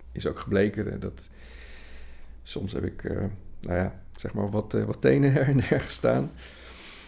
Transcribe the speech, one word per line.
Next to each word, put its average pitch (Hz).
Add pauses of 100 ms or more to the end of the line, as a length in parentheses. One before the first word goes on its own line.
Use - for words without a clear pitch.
(120)
is -
ook -
gebleken, 101
eh, 98
dat... - (1120)
soms -
heb -
ik, -
eh, - (440)
nou -
ja, - (160)
zeg -
maar 101
wat, 104
eh, 107
wat 107
tenen 139
<laughs> -
her 135
en 139
der 127
gestaan. 123 (760)